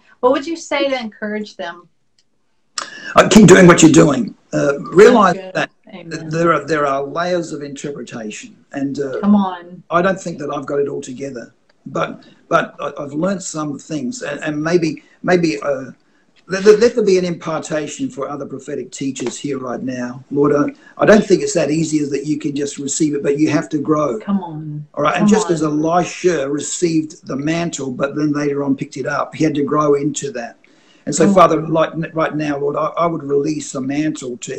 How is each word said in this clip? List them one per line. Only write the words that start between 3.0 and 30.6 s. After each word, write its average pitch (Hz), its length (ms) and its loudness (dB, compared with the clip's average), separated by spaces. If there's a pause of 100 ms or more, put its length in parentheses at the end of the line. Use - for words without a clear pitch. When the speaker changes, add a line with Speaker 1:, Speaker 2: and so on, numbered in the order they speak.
Speaker 2:
Uh, 180 140 6
keep 208 180 10
doing 185 200 10
what 170 160 8
you're 160 80 10
doing. 147 440 4 (160)
Uh, 147 280 0
realize 208 560 6
Speaker 1:
That's - 80 -12 (100)
good. - 0 -
Speaker 2:
that 147 160 -4 (260)
Speaker 1:
Amen. 160 360 -12
Speaker 2:
there 165 220 2
are, 143 120 -2
there 147 220 0
are 139 160 -2
layers 165 480 -4
of 147 100 -10
interpretation, 123 1120 -12
and, 139 280 -6
uh, 214 220 -4
Speaker 1:
Come 202 140 4
on. 180 560 -4
Speaker 2:
I 170 100 2
don't 190 180 0
think 165 200 -10
that 143 100 -8
I've 143 160 -8
got 143 140 -4
it 143 80 0
all 143 140 -8
together, 131 520 -12 (320)
but, - 380 -8 (260)
but - 300 0
I, 147 200 -8
I've 139 140 -10
learned 180 300 -4
some 151 340 -8
things, 127 460 -8
and, 147 200 -8
and 151 200 -6
maybe, 165 400 -2 (180)
maybe, 170 400 0
uh, 131 300 -6 (560)
let, 170 180 -2
let, 214 140 8
let 240 160 4
there 226 100 2
be 185 120 4
an 180 80 0
impartation 151 840 -6
for 131 200 -8
other 143 160 -10
prophetic 135 460 -10
teachers 135 460 -6
here 139 220 -6
right 120 220 -8
now. 123 500 -8
Lord, 143 220 2
I, - 480 -2
I 143 40 2
don't 202 200 6
think 165 160 2
it's 143 120 -4
that 147 180 0
easy 151 280 0
as 143 100 -2
that 139 160 -4
you 151 140 -2
can 139 160 -6
just 139 240 -6
receive 143 360 -2
it, 139 80 -4
but 143 160 0
you 151 100 2
have 156 200 -2
to 156 80 -4
grow. 143 420 0
Speaker 1:
Come 196 240 -2
on. 151 520 -10
Speaker 2:
All 147 80 -2
right, 151 140 0
and 202 100 4
Speaker 1:
Come - 20 6
Speaker 2:
just 208 220 4
as 156 120 0
Speaker 1:
on. 151 80 0 (100)
Speaker 2:
Elisha 165 680 0
received 156 800 -4
the - 80 -6
mantle, 151 560 -4
but 139 240 -4
then 151 180 0
later 143 300 -2
on 139 120 0
picked - 220 -10
it 131 100 -6
up, 139 280 -4
he - 80 0
had 156 120 2
to 143 80 0
grow 147 320 2
into 143 360 -4
that. 117 260 -12 (480)